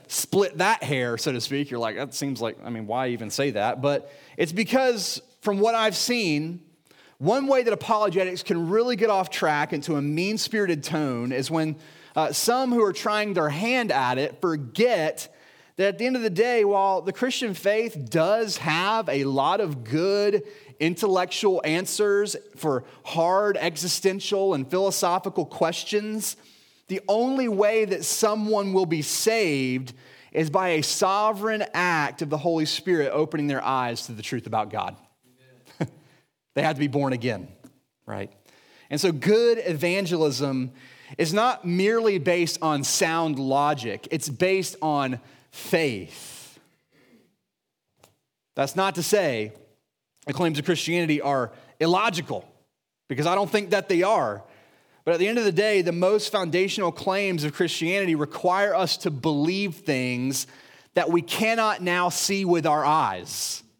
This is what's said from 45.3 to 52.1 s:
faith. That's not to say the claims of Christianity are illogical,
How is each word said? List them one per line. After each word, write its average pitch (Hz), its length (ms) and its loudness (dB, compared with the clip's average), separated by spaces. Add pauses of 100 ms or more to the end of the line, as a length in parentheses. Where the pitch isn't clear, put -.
faith. - 1080 -4 (2000)
That's 139 200 -2
not 190 200 0
to 170 80 -4
say 127 500 0 (720)
the 147 80 -6
claims 160 260 0
of 143 60 -6
Christianity 160 560 0
are 131 300 0 (280)
illogical, 165 680 0 (600)